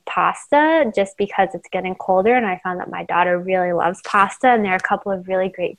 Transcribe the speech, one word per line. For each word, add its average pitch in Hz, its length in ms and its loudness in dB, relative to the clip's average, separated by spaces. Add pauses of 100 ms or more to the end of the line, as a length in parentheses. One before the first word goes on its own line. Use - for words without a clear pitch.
pasta 285 920 2
just 196 220 -2
because 202 380 0
it's - 160 -12
getting 185 240 -4
colder, 190 400 2
and 247 100 2
I 180 180 -4
found 180 180 -6
that - 100 -10
my 175 140 -8
daughter 175 340 2
really 180 340 -2
loves 175 320 -2
pasta, 202 440 0
and 226 160 4
there 185 80 0
are 185 40 0
a 185 40 -2
couple 202 320 -4
of 185 160 -8
really 185 200 0
great 180 300 -6